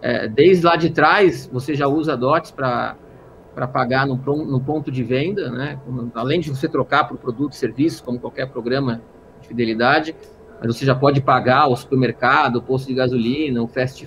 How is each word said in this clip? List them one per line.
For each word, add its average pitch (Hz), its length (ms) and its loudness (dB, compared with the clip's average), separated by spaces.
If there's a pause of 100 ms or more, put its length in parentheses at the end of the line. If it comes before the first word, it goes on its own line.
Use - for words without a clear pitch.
é, 120 240 -2
desde 165 400 4
lá 170 80 6
de 160 160 0
trás, 156 640 2
você 131 200 -4
já 143 140 0
usa 147 300 0
dots 143 340 0
pra, 120 460 -4 (580)
pra 135 140 -6
pagar 131 360 0
no 135 140 -2
pron-, 143 260 -2
no 131 160 -2
ponto 151 300 -4
de 127 140 -4
venda, 139 480 -2
né? 131 320 -8
Como, 120 320 -8
além 135 240 -2
de 151 100 -6
você 135 180 -4
trocar 143 360 0
por 127 120 -10
produto 135 360 -6
e - 40 -20
serviço, 131 460 -2
como 123 160 -6
qualquer 131 300 -8
programa 123 520 -2 (400)
de - 60 -20
fidelidade, 120 720 0 (440)
mas 117 160 -2
você - 80 -6
já 131 120 4
pode 139 240 4
pagar 131 480 4
o 123 80 0
supermercado, 131 800 2
o 120 60 -2
posto 131 260 -2
de 131 60 -4
gasolina, 127 680 0
o 117 60 -4
fast 131 380 -4